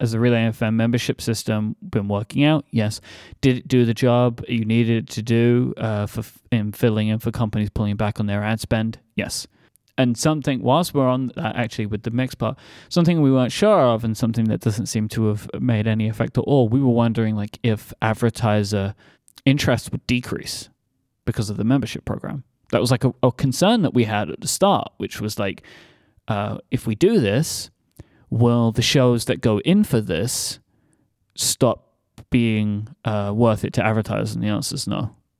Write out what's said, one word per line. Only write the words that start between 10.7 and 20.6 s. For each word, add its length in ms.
we're 140
on, 300
uh, 180
actually 320
with 160
the 80
mix 240
part, 240
something 340
we 80
weren't 220
sure 260
of 240
and 140
something 300
that 140
doesn't 260
seem 240
to 160
have 220
made 260
any 220
effect 280
at 40
all, 280
we 120
were 100
wondering, 460
like, 260
if 300
advertiser 960
interest 480
would 160
decrease 600